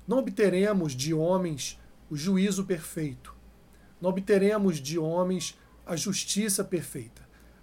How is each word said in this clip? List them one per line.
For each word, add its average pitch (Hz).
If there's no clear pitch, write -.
não 240
obteremos 190
de 131
homens 165
o 151
juízo 190
perfeito. 156
Não 185
obteremos 190
de 151
homens 175
a 175
justiça 202
perfeita. 156